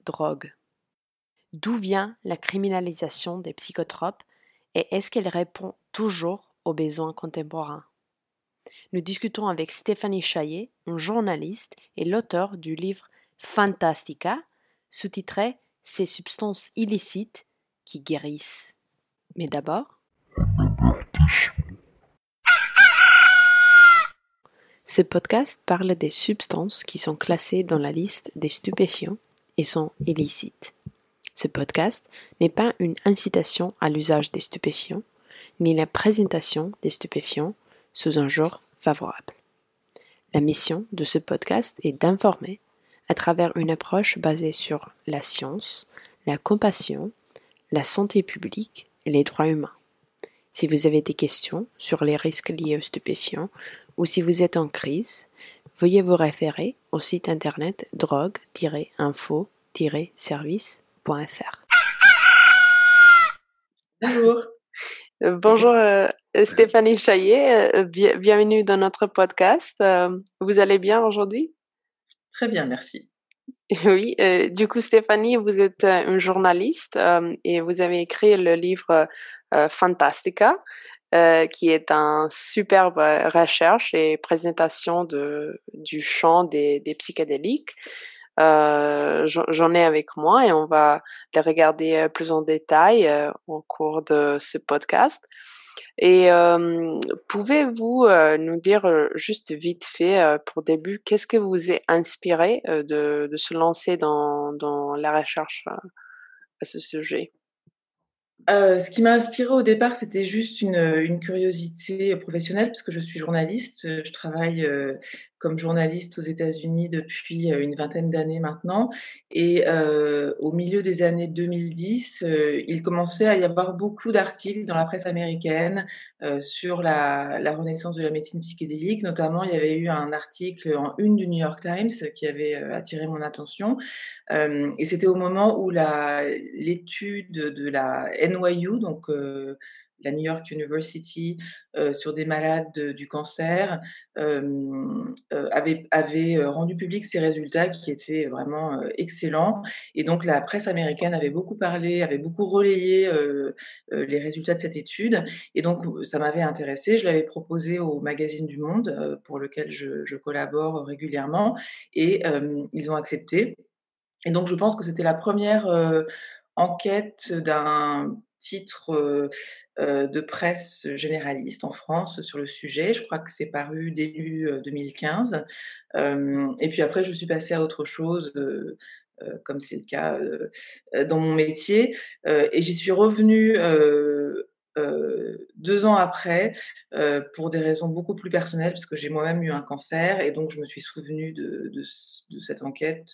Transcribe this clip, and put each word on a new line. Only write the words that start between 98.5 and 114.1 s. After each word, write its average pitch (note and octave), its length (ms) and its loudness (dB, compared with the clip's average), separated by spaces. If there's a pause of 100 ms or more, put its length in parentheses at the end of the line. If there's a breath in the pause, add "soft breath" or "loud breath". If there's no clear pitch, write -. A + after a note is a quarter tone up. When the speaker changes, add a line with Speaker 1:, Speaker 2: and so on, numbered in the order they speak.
Speaker 1:
dire, G3 240 4
euh, D#3+ 300 4
juste - 380 -6
vite E3+ 340 -6
fait, F#3 340 2
euh, D3+ 160 6
pour - 260 -8
début, D#3+ 400 -2
qu'est-ce - 240 -2
que A#3 120 2
vous F#3 340 0
est - 160 0
inspiré, E3+ 800 2
euh, D#3 140 0
de, D3 500 -2
de D3+ 60 -6
se - 160 -6
lancer E3 420 0
dans, D3 560 -2
dans D3 440 -6
la D3+ 220 0
recherche, - 500 -6
euh, - 200 -12 (720 loud breath)
à - 60 -8
ce - 120 -12
sujet ? D#3 540 -8 (1160)
Speaker 2:
Euh, G3 300 6
ce F3+ 100 -8
qui - 100 -2
m'a A#3 140 8
inspirée A#3+ 340 0
au C4 140 4
départ, A3 340 2
c'était G3 280 -6
juste G#3+ 360 -6
une, F#3+ 160 0
une E3 440 2
curiosité F#3 960 -4
professionnelle, E3+ 500 -4
parce - 160 -12
que F3 100 -10
je E3 80 -8
suis D#3+ 180 -12
journaliste. D#3+ 840 -6
Je - 80 -16